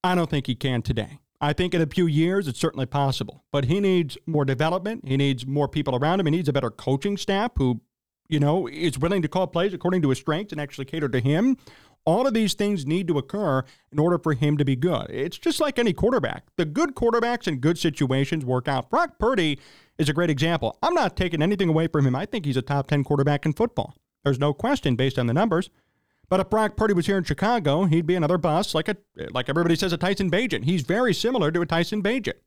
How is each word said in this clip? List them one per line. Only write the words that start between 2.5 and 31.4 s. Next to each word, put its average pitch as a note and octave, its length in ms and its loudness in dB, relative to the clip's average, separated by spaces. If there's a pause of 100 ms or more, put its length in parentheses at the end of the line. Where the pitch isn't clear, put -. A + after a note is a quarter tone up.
certainly C3+ 260 -2
possible. C3+ 640 -2
But C#3+ 140 0
he F3 140 2
needs F3+ 360 2 (120)
more D3+ 180 0
development. E3 640 -2
He C3+ 100 0
needs C3 300 0
more C#3 200 0
people C#3 280 -2
around D#3 240 0
him. E3+ 80 0
He D3 40 2
needs E3 160 0
a C#3+ 60 0
better C3 160 0
coaching D#3+ 480 -2
staff G3+ 400 -2
who, B2 240 0 (480)
you D3+ 100 0
know, D3 280 2
is D3+ 320 -4
willing F3 240 0
to D3+ 40 -2
call F#3 200 -2
plays F#3 260 -2
according F3+ 300 0
to C#3 60 2
his B2+ 100 0
strengths E3 320 -4
and D#3 100 -8
actually C#3 240 -8
cater D3+ 240 -4
to B2 100 0
him. F3 380 2 (480)
All A3 220 2
of A3+ 80 0
these A3 180 2
things G3+ 320 -2
need E3 220 -2
to D#3 100 0
occur C#3+ 460 -2 (280)
in D3 60 -6
order E3+ 220 2
for D3+ 160 0
him D3+ 220 0
to C#3+ 80 2
be C3+ 100 2
good. D3+ 340 -2
It's D3 300 -6
just - 200 0
like C#4+ 200 0
any A#3 120 2
quarterback. G#3 540 0 (100)
The E3+ 100 0
good C4 280 0
quarterbacks A#3 540 0
in D3+ 100 -2
good D#3 220 2
situations C#3 680 0
work B2+ 220 -2
out. C3+ 240 -2
Brock D#4+ 260 0
Purdy F#3+ 420 0 (380)
is D3 100 2
a D3+ 60 0
great E3+ 160 2
example. D3+ 540 0
I'm E4+ 100 2
not C4 240 0
taking F3 240 0
anything F#3+ 260 2
away D#3+ 200 2
from C#3+ 180 2
him. B2+ 100 2
I E3+ 120 -4
think G3 180 -6
he's C3 120 0
a B2+ 40 0
top C#3+ 260 -2
ten C#3+ 160 2
quarterback C#3+ 400 0
in D#3 100 0
football. - 420 -4 (280)
There's C3+ 160 0
no D3 140 0
question A3+ 420 0
based B2+ 220 0
on B2+ 80 -2
the A#2 80 0
numbers. F#3 380 0 (560)
But F#3 120 2
if F#3 100 -2
Brock G#3+ 260 0
Purdy G#3+ 180 2
was F3 120 2
here G3 120 0
in F3+ 60 0
Chicago, F3+ 640 0
he'd D#3+ 220 2
be F3+ 80 2
another E3+ 240 2
bust, D#3+ 340 0
like D#3+ 140 -2
a, G#3 100 -4 (340)
like B2+ 160 -4
everybody E3 280 2
says, F3 180 -2
a D#3+ 40 -4
Tyson F#3+ 320 0
Bagent. F3+ 360 -2
He's E3+ 160 0
very G#3+ 320 0
similar G#3+ 380 0